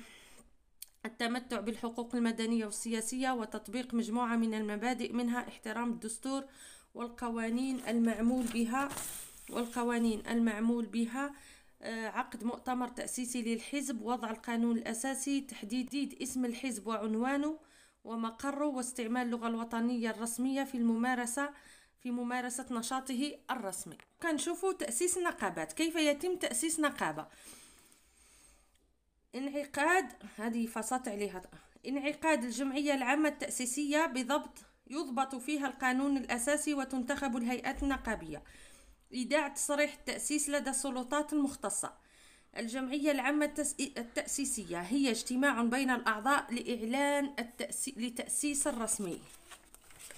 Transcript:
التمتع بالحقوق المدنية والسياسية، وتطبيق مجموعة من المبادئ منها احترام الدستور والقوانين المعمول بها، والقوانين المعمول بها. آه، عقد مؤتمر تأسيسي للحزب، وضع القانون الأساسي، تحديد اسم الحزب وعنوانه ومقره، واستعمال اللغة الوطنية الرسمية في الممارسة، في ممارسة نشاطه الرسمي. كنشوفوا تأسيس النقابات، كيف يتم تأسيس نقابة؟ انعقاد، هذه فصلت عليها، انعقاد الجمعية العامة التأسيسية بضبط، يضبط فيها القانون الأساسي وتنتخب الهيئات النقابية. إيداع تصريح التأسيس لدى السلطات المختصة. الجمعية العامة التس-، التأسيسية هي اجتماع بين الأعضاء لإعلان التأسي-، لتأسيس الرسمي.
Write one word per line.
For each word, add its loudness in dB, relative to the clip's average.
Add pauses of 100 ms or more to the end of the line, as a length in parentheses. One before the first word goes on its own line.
(1040)
التمتع -2
بالحقوق -4
المدنية 2
والسياسية، 0
وتطبيق -4
مجموعة 2
من 4
المبادئ 0
منها 0
احترام -4
الدستور -4 (500)
والقوانين -2
المعمول 4
بها، 0 (600)
والقوانين 2
المعمول 2
بها. 0 (520)
آه، -4
عقد -4
مؤتمر -2
تأسيسي -4
للحزب، -2
وضع -2
القانون 2
الأساسي، -2
تحديد -4
اسم 0
الحزب -4
وعنوانه 0 (440)
ومقره، -2
واستعمال -2
اللغة -2
الوطنية 0
الرسمية 0
في -4
الممارسة، 2 (500)
في -4
ممارسة -2
نشاطه -2 (160)
الرسمي. -4 (240)
كنشوفوا 0
تأسيس 0
النقابات، 0
كيف 2
يتم 4
تأسيس 0
نقابة؟ 0 (2000)
انعقاد، 2 (320)
هذه 0
فصلت -2
عليها، -2 (460)
انعقاد 2
الجمعية 0
العامة 4
التأسيسية 0
بضبط، 0 (300)
يضبط -2
فيها 0
القانون 2
الأساسي 2
وتنتخب 0
الهيئات 0
النقابية. -2 (720)
إيداع 2
تصريح 0
التأسيس -2
لدى 0
السلطات 0
المختصة. 0 (640)
الجمعية 2
العامة 4
التس-، -2
التأسيسية -2
هي 4
اجتماع 2
بين 4
الأعضاء 2
لإعلان 2
التأسي-، -4
لتأسيس 0
الرسمي. -2 (1000)